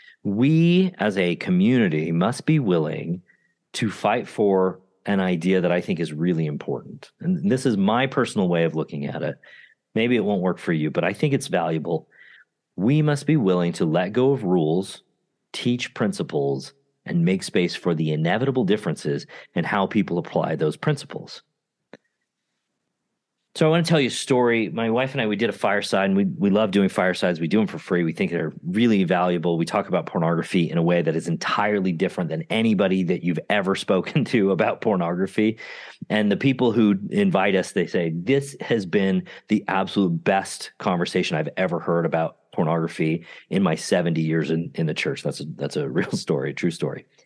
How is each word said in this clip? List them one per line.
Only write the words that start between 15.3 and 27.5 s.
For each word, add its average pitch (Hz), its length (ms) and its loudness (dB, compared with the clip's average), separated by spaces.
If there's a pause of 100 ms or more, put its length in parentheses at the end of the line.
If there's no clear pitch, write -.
teach - 420 -4
principles, 71 800 -4 (300)
and 85 200 0
make 92 180 0
space 90 320 0
for 87 200 -2
the 78 180 -2
inevitable 110 520 0
differences 78 600 -2 (280)
in 85 100 0
how 98 220 0
people 87 320 0
apply 80 380 -2
those 76 200 -2
principles. - 680 -6 (2000)
So 160 120 4
I 156 40 4
wanna 170 120 4
tell 165 160 4
you 131 80 4
a 107 40 -2
story. 120 580 2
My 113 200 -2
wife 127 240 0
and 135 80 -4
I, 113 60 0
we 104 80 0
did 107 160 0
a - 40 -4
fireside, 101 500 0
and 98 120 2
we, 101 100 4
we 95 220 0
love 101 220 2
doing 95 180 4
firesides. 90 520 0
We 82 80 -2
do 104 120 2